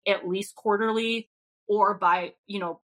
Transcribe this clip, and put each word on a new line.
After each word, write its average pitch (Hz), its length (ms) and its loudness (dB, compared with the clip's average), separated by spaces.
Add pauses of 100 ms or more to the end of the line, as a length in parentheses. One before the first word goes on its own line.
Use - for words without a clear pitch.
at 190 220 0
least 190 280 -6
quarterly 226 760 0 (380)
or 208 300 2
by, 180 380 0 (100)
you 202 140 -8
know, 170 220 -8 (180)